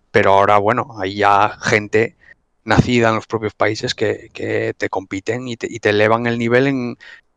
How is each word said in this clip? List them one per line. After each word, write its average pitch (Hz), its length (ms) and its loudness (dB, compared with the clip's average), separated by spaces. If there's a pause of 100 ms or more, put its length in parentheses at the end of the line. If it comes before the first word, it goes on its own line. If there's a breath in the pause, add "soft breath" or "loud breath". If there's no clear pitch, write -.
(120)
pero 101 200 4
ahora, 101 260 4
bueno, 110 400 0
hay 98 180 -6
ya 101 460 2
gente 110 540 0 (500 soft breath)
nacida 117 440 2
en 110 60 0
los 107 120 -8
propios 110 260 -6
países 107 420 -4
que, 104 380 -4
que 110 440 -6
te 101 120 -6
compiten 104 580 -8
y 117 80 -8
te, - 140 -10
y 113 100 -12
te 107 120 2
elevan 110 360 2
el 117 100 -2
nivel 120 300 2
en, 123 300 -4 (400 loud breath)